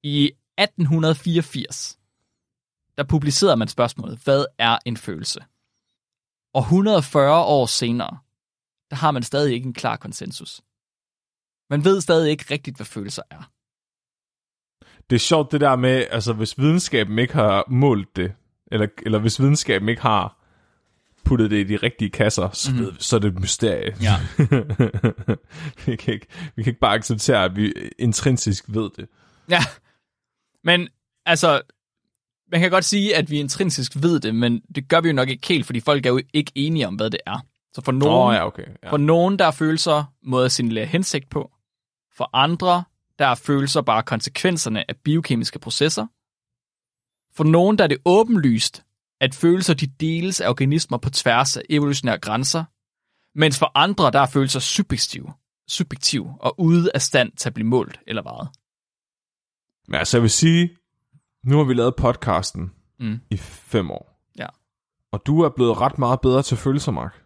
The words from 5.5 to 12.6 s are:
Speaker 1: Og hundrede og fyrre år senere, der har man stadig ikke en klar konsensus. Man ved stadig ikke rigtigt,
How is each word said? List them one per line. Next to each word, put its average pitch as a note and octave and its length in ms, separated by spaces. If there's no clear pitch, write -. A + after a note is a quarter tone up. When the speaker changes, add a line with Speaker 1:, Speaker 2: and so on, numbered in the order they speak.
Speaker 1:
Og C3 100
hundrede G3 320
og D3 80
fyrre D3+ 400
år C3+ 220
senere, A#2+ 520
der C#3+ 60
har D3+ 140
man B2+ 120
stadig C#3+ 320
ikke B2 120
en B2 80
klar A#2 220
konsensus. - 640
Man D3 140
ved F#3+ 160
stadig E3 300
ikke D3+ 200
rigtigt, C#3+ 260